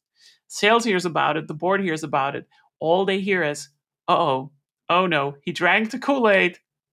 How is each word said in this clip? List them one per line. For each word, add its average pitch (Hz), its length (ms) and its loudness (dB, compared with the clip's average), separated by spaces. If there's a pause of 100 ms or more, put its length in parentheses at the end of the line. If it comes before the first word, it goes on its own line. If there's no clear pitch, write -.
(480)
Sales 220 360 2
hears 185 220 0
about 151 300 0
it, 156 120 -6
the 156 80 -10
board 185 260 -2
hears 160 220 -4
about 139 320 -4
it. - 100 -10 (340)
All 180 260 2
they 196 160 0
hear 190 220 -2
is, 147 260 -6 (380)
"Uh-oh, 151 440 0 (380)
oh 185 180 2
no, 143 340 -2
he 175 100 -8
drank 190 380 0
the 254 100 -8
Kool-Aid. 202 600 2 (340)